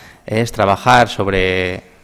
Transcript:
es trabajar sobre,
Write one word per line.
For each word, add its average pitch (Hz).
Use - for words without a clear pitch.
es 113
trabajar 110
sobre, 92